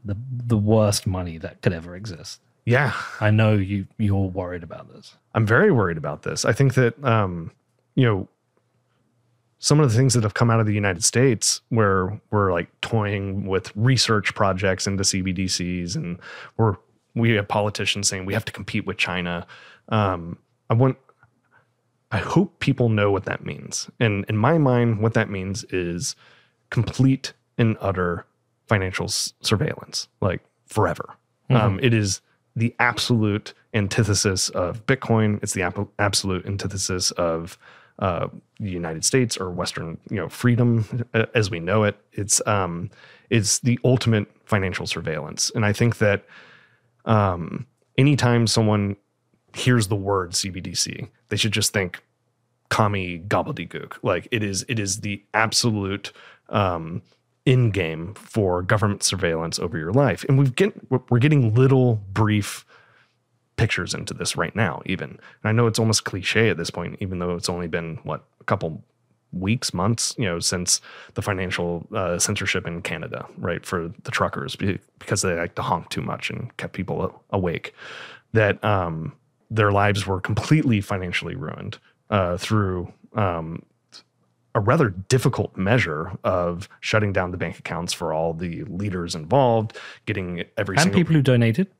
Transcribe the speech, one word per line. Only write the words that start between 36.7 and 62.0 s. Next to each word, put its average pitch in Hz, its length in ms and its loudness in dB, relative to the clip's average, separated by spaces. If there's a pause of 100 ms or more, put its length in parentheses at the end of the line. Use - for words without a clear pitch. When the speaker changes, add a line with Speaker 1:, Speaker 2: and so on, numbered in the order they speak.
Speaker 2:
of, 85 460 -4 (400)
uh, 95 300 -2 (300)
the 104 120 -6
United 82 340 -6
States 127 320 2
or 92 140 -6
Western, 87 480 -6 (120)
you 113 60 -4
know, 87 140 -4
freedom, 120 840 2
uh, 110 220 2
as 104 160 2
we 87 100 -6
know 101 240 2
it. 104 120 0 (160)
It's, - 340 -2
um, 87 440 -2 (380)
it's 107 320 2
the 120 240 2
ultimate 117 420 4 (200)
financial 95 400 -2
surveillance. 78 680 -4
And 110 120 0
I 104 80 2
think 120 240 2
that, 101 260 2 (800)
um, 98 600 0 (320)
anytime 123 480 6
someone 104 500 2 (560)
hears 120 340 2
the 104 80 -2
word 95 400 -2
C 98 160 -2
B 92 100 -10
D 87 140 -10
C, - 320 -4 (220)
they 107 80 -4
should 104 160 0
just 104 200 0
think 95 300 -4 (680)
commie 95 500 0
gobbledygook. 87 840 -4
Like, 90 300 -2
it 113 100 0
is, 98 260 -4
it 120 120 -2
is 98 220 -4
the 101 200 -6 (100)
absolute, 107 800 0 (360)
um, 87 540 0 (440)
end 127 280 4
game 82 400 -4
for 90 480 0
government 101 420 0
surveillance 85 560 -2
over 87 180 -4
your 80 140 -6
life. 127 360 2
And 135 100 4
we've 139 180 2
get, - 340 -2
we're, 127 180 0
we're 120 120 4
getting 131 340 4
little 127 460 4 (120)